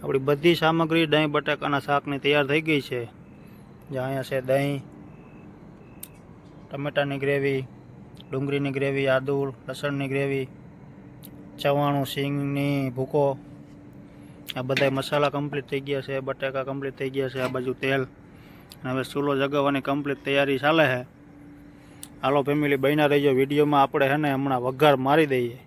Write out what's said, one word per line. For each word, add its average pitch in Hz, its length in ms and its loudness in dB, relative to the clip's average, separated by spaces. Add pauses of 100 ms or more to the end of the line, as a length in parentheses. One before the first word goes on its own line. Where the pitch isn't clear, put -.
આપણી 139 260 -2
બધી 147 340 4
સામગ્રી 160 500 2
દહીં 151 220 2
બટાકાના 143 520 -2
શાકની 143 380 -2
તૈયાર 143 260 2
થઈ 156 180 2
ગઈ 151 200 2
છે. 127 120 -4 (920)
જે 135 80 -6
અહીંયા 131 300 -4
છે 135 200 -2
દહીં, 139 320 0 (1900)
ટમેટાની 139 540 -2
ગ્રેવી, 139 380 0 (680)
ડુંગળીની 139 480 -2
ગ્રેવી, 139 360 0
આદુ 131 220 0 (320)
લસણની 139 460 -4
ગ્રેવી, 139 340 -2 (1120)
ચવાણું, 143 520 2
સિંગની 139 840 -2
ભૂકો, 131 280 0 (1300)
આ 127 100 -6
બધાય 135 300 2
મસાલા 143 380 0
કમ્પ્લીટ 143 340 -6
થઈ 139 180 -4
ગયા 139 200 -4
છે, 135 200 -4
બટાકા 135 420 -4
કમ્પ્લીટ 135 300 -6
થઈ 135 160 -4
ગયા 135 180 -2
છે, 135 100 -6
આ 127 120 -2
બાજુ 127 180 -4 (100)
તેલ. 135 200 2 (800)
અને 131 120 -8
હવે 131 180 -2
ચૂલો 143 200 -2 (100)
જગાવવાની 139 480 0
કમ્પ્લીટ 139 360 -4
તૈયારી 139 400 2
ચાલે 160 260 4
છે. 127 100 -2 (1200)
હાલો 139 280 4
ફેમિલી, 143 340 2
બન્યા 147 300 4
રહેજો 143 260 4
વીડિયોમાં, 143 440 4
આપણે 139 280 2
છે 147 60 2
ને 147 180 0
હમણાં 131 320 0
વઘાર 135 300 6 (100)
મારી 147 260 6
દઈએ. 123 340 -2